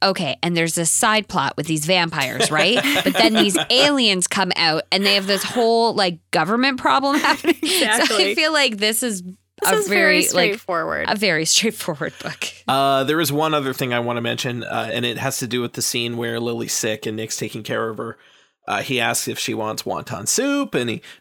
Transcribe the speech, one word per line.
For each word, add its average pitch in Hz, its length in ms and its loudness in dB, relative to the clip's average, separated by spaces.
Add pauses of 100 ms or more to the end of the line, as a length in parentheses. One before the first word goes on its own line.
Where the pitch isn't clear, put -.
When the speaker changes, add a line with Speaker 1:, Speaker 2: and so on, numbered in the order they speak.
Speaker 1:
"Okay, 185 400 0
and 175 140 2
there's 165 180 0
this 165 160 0
side 214 380 2
plot 139 260 0
with 147 120 -4
these 156 180 -2
vampires, 165 680 0
right? 156 320 4
Speaker 2:
<laughs> 285 220 0
Speaker 1:
But - 80 2
then 226 220 4
these 208 220 4 (120)
aliens 247 580 4
come 185 300 -2
out 160 340 2
and 190 140 2
they 202 80 4
have 196 140 0
this 196 160 0
whole, 233 500 2
like, 185 240 0 (140)
government 240 480 2
problem 277 400 2
<laughs> - 80 2
happening." 311 360 2
So 339 220 0
I 220 140 2
Speaker 3:
Exactly. 214 360 2
Speaker 1:
feel 320 160 2
like 269 260 2
this 214 240 0
is 208 200 -4
Speaker 3:
This - 500 -4
Speaker 1:
a - 40 4
Speaker 3:
is 415 120 0
very - 0 -
Speaker 1:
very, 330 340 4
like, - 80 0
Speaker 3:
straightforward. 165 800 0
Speaker 1:
a 214 80 2
very 175 300 0
straightforward 160 760 -2
book. - 240 -8 (220)
Speaker 2:
Uh, 135 380 2
there 156 160 2
is 139 100 0
one 156 220 0
other 135 200 0
thing 127 200 -2
I 120 60 2
wanna 120 220 -2
mention, 120 420 -4
uh, 113 280 -4
and 120 140 -2
it 117 140 -4
has 127 180 -4
to 127 100 -6
do 120 140 -2
with 117 120 -6
the 123 100 -6
scene 117 340 -4
where 117 220 -4
Lily's 117 340 -4
sick 107 320 -4
and 110 100 -4
Nick's 110 220 -8
taking 113 260 -10
care 113 240 -4
of 110 100 -8
her. 113 200 -10 (520)
Uh, 101 120 -2
he 123 180 -2
asks 117 300 0
if 117 100 -6
she - 140 -4
wants 107 300 -6
wonton 95 440 -8
soup, 285 480 -2
and 123 140 0
he 110 120 -6 (200)